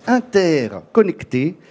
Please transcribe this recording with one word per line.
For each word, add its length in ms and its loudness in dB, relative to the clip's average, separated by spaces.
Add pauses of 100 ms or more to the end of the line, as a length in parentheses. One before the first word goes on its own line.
interconnectées 1500 0 (140)